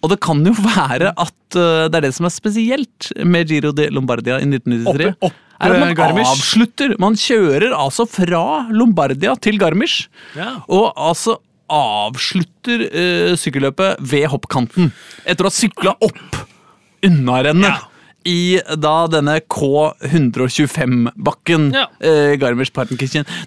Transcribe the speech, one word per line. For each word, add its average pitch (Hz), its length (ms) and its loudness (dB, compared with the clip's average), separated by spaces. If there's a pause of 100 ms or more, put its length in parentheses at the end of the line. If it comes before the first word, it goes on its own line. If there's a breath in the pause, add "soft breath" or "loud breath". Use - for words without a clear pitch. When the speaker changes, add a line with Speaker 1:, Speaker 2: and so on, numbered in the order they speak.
Speaker 1:
Og 160 80 0
det 196 100 0
kan 151 240 2
jo 196 80 4
være 196 640 0
at, - 380 -6
eh, 165 340 2
det 160 60 -2
er 165 60 2
det 139 120 0
som 175 120 -4
er 175 40 0
spesielt 226 840 -4 (140)
med 170 240 4
Giro 147 220 0
de 147 180 0
Lombardia 127 500 -2
i 139 60 -2
nitten 131 320 -2
nittitre. 143 380 0
Speaker 2:
Opp, - 160 -8
opp, - 20 -20 (260 loud breath)
Speaker 1:
Er 185 140 2
at 185 60 4
man - 100 2
Speaker 2:
eh, 170 60 -2
Garmisch. 170 320 2
Speaker 1:
avslutter. 226 720 0
Man 208 160 2
kjører 208 580 2
altså 139 340 -2
fra 190 600 -2
Lombardia 190 720 2
til 214 160 0
Garmisch, 196 500 0 (280 loud breath)
Speaker 2:
Ja. 196 340 -10
Speaker 1:
og 208 260 2
altså 165 440 -2 (300)
avslutter, 143 1120 -2 (120)
eh, 175 420 0
sykkelløpet 139 640 -2
ved 143 300 0
hoppkanten, 135 600 0 (340 loud breath)
etter 180 180 -2
å 196 60 2
ha - 0 -
syklet - 500 -2
opp - 480 -4 (560 soft breath)
unna 131 400 4
rennet. 160 200 4 (100)
Speaker 2:
Ja. 123 60 -4 (460 loud breath)
Speaker 1:
I 180 340 2 (160)
da 156 320 2
denne 156 320 2
K 147 540 0 (180)
hundre 127 320 2
og 127 80 0
tjuefem-bakken, 139 1200 0
Speaker 2:
Ja. 135 120 0 (160)
Speaker 1:
eh, 147 340 4
Garmisch-Partenkirchen. 131 920 -2 (220 loud breath)